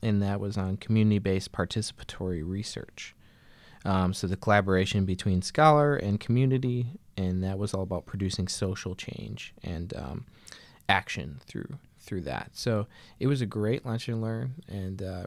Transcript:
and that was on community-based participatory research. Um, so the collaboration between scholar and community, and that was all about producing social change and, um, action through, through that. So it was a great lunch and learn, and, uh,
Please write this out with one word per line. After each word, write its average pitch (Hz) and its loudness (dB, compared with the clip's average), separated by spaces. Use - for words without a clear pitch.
and 104 2
that 101 0
was 101 -4
on 95 0
community-based 104 4
participatory 90 -4
research. - -8
Um, 92 4
so - -4
the 95 0
collaboration 95 4
between 92 2
scholar 147 6
and 101 0
community, 123 2
and 92 0
that 95 -2
was 101 -2
all 95 -2
about 90 -4
producing 92 -2
social 95 -4
change - -10
and, 85 -6
um, - -8
action 73 0
through, - -10
through 98 -8
that. 64 -6
So 107 0
it 127 0
was 139 2
a 117 0
great 107 0
lunch 117 -4
and 113 -2
learn, 113 -4
and, 98 -6
uh, 92 -6